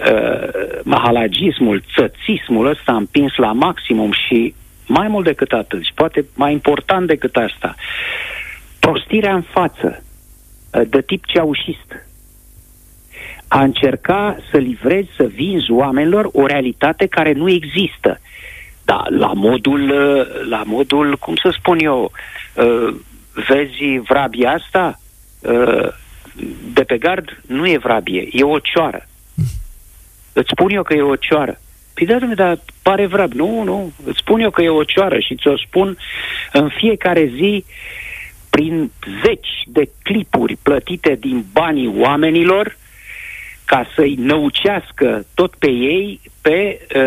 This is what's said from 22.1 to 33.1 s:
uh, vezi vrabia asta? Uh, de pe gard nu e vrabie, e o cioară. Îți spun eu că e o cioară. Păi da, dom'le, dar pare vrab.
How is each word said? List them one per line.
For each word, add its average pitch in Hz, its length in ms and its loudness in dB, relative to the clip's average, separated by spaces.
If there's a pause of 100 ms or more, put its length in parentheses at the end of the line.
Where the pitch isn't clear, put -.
uh, 120 400 2 (540)
vezi 139 500 0 (100)
vrabia 127 420 2
asta? 165 500 -2 (400)
Uh, 120 480 2 (840)
de 131 100 4
pe 123 160 0
gard 170 480 -4
nu 143 200 -2
e 160 120 2
vrabie, 98 540 -2
e 127 100 2
o 147 160 2
cioară. - 500 -2 (1200)
Îți - 180 0
spun 190 200 2
eu 202 120 0
că 156 120 -2
e 147 80 4
o 139 140 2
cioară. - 440 -2 (340)
Păi 170 120 0
da, 226 100 4
dom'le, 240 180 -2
dar 175 240 2 (240)
pare 196 240 2
vrab. 180 260 0